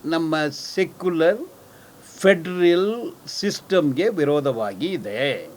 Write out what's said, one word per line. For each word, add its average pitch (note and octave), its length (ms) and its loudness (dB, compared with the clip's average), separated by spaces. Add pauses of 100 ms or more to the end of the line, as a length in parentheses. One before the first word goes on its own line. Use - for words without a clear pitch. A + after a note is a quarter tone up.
ನಮ್ಮ D#3+ 300 -2 (400)
ಸೆಕ್ಯುಲರ್ F3+ 640 0 (800)
ಫೆಡರಲ್ F3+ 920 2 (160)
ಸಿಸ್ಟಮ್‌ಗೆ F3+ 800 0
ವಿರೋಧವಾಗಿ C#3 800 0
ಇದೆ. B2 680 -4